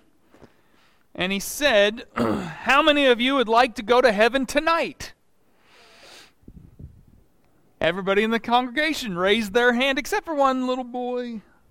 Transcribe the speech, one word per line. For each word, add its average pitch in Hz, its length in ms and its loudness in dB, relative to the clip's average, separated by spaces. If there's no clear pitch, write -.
and 185 200 -4
he 196 80 -4
said, 226 720 0
<clears throat> - 40 -20
"How 220 640 0
many 294 260 4
of 240 140 4
you 262 140 2
would 247 140 2
like 233 260 2
to 254 80 -10
go 240 180 4
to 247 120 4
heaven 233 340 2
tonight?" 311 680 -2
Everybody 190 420 0
in 220 80 0
the 226 80 -2
congregation 247 800 -2
raised 202 340 0
their 240 200 4
hand, 262 260 0
except 403 260 -4
for 330 120 -6
one 262 320 0
little 254 160 -4
boy 247 560 -8